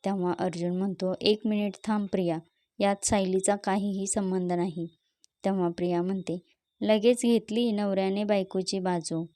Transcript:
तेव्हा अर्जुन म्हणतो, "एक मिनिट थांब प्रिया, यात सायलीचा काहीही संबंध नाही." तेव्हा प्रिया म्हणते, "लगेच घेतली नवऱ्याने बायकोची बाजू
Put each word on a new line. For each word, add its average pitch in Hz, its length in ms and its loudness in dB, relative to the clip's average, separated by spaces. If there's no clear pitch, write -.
तेव्हा 190 340 0
अर्जुन 175 380 -2
म्हणतो, 185 440 -2
"एक 214 260 2
मिनिट 208 380 0
थांब 208 280 0
प्रिया, 170 260 0
यात 202 260 0
सायलीचा 190 520 2
काहीही 196 500 -2
संबंध 185 460 0
नाही." 175 340 -2
तेव्हा 190 240 2
प्रिया 175 340 -2
म्हणते, 180 360 -4
"लगेच 214 420 4
घेतली 233 500 2
नवऱ्याने 196 520 0
बायकोची 196 540 0
बाजू 175 460 -2